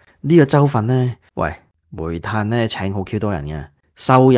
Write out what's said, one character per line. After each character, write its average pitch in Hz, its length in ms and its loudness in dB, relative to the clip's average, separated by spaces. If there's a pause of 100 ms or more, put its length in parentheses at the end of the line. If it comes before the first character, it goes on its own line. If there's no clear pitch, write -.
(220)
呢 156 160 4
個 147 80 8
州 143 200 4
份 123 220 0
呢， 127 260 0 (200)
喂， 76 200 -6 (360)
煤 82 300 -8
炭 107 300 -4
呢， 117 200 -2
請 95 240 -6
好 98 100 -6
Q 104 160 -6
多 104 140 -4
人 76 120 -6
嘅， 73 220 -10 (300)
收 131 340 4
入 127 60 4